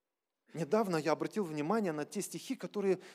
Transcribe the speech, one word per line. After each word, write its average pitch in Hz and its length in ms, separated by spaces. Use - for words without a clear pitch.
недавно 170 420
я 156 160
обратил 160 320
внимание 160 480
на 151 120
те - 180
стихи, - 340
которые 190 420